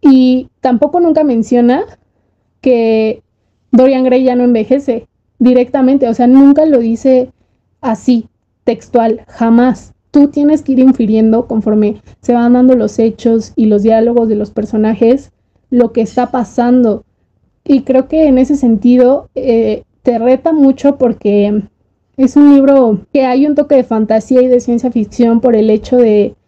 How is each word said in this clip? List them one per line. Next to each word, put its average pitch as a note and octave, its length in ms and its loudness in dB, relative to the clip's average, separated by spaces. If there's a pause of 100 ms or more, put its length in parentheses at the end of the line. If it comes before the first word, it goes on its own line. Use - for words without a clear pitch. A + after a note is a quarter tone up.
Y B3+ 500 2 (100)
tampoco C#4+ 400 -2
nunca D#4 240 0
menciona A#3+ 600 -2 (760)
que A3+ 640 -2 (500)
Dorian B3+ 320 2
Gray B3+ 200 0
ya B3 120 0
no B3 80 0
envejece B3 640 -2 (320)
directamente. B3+ 720 0
O A3+ 60 -2
sea, A#3+ 120 0
nunca C#4 400 4
lo C#4+ 120 0
dice B3 520 -2 (500)
así, A#3 480 -4 (360)
textual, A3+ 640 -4
jamás. A#3 680 -2 (160)
Tú C#4+ 180 2
tienes D4 340 -2
que C#4 100 -6
ir B3+ 60 0
infiriendo A3+ 680 0
conforme G#3+ 540 -2 (200)
se A#3+ 140 -2
van A#3+ 180 0
dando B3+ 240 2
los G#3+ 220 -4
hechos A3+ 580 -2
y A3+ 100 0
los G#3 160 0
diálogos A3+ 460 0
de G#3+ 80 -2
los G#3 140 -8
personajes, A3 800 -2 (380)
lo A#3+ 220 0
que A#3+ 100 -2
está B3 280 -4
pasando. A#3+ 760 -2 (600)
Y C4+ 180 0
creo C4+ 240 -2
que D#4 220 0
en B3+ 100 2
ese C4+ 180 0
sentido, B3 760 0
eh, A3+ 480 -4 (200)
te A#3 160 -2
reta C4 340 -2
mucho C#4 460 0
porque G#3 640 -2 (540)
es C4 200 0
un C#4+ 180 6
libro C4+ 460 2 (120)
que C4+ 120 0
hay C4 220 0
un D4 80 -2
toque D4 200 -2
de C4 100 2
fantasía A3 580 -2
y B3+ 40 2
de B3 140 0
ciencia A#3+ 300 -4
ficción A#3 500 -2
por A#3 160 0
el A3 140 0
hecho G#3+ 260 -2
de G#3+ 380 0 (140)